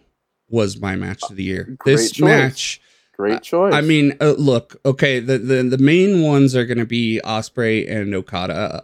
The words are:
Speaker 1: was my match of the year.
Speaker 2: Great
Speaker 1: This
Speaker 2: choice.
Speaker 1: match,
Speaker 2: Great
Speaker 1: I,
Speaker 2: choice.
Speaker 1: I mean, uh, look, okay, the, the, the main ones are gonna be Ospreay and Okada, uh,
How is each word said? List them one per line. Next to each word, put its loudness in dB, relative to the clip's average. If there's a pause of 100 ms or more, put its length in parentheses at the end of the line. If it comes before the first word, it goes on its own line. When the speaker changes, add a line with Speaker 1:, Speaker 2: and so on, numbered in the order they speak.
(480)
Speaker 1:
was -2
my -4
match -8
of -18
the -6
year. -8
Speaker 2:
Great 2
Speaker 1:
This 0
Speaker 2:
choice. -6
Speaker 1:
match, 0 (360)
Speaker 2:
Great -2
Speaker 1:
I, -8
Speaker 2:
choice. 0
Speaker 1:
I 2
mean, 2
uh, 4
look, 0
okay, 0
the, -2
the, 0
the 0
main 4
ones 4
are 2
gonna -2
be -2
Ospreay -2
and -4
Okada, -6
uh, -6